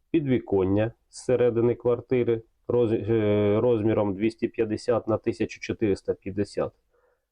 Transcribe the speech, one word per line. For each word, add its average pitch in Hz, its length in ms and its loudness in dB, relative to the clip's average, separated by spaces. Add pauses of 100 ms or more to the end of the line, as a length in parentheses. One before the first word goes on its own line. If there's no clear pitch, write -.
(120)
підвіконня 110 800 0 (180)
зсередини 120 640 0
квартири 120 640 0 (260)
роз-, 117 440 0
е, 104 500 2
розміром 107 540 2
двісті 110 320 -2
п'ятдесят 107 600 -2
на 107 100 0
тисячу - 420 -4
чотириста 98 540 -2
п'ятдесят, 98 580 -6 (600)